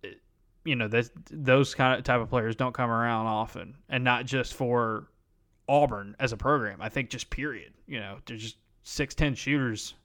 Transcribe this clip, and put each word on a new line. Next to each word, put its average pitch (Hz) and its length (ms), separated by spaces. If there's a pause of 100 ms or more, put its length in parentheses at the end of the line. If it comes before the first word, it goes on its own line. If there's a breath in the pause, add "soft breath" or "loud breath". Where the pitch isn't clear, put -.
it, 101 180 (440)
you 156 100
know, 117 140
that, 117 220 (200)
those 135 440
kind 131 240
of, 123 60
type 123 160
of 107 100
players 113 260
don't 127 160
come 120 180
around 113 360
often, 107 500 (120)
and 127 140
not 127 220
just 127 300
for 120 540 (600)
Auburn 120 500
as 127 140
a 110 40
program. 113 440
I 110 80
think 127 220
just - 200
period. 127 420 (140)
You 123 140
know, 101 260
there's 110 160
just 113 140 (260)
six - 320
ten 147 200
shooters. 131 600 (100)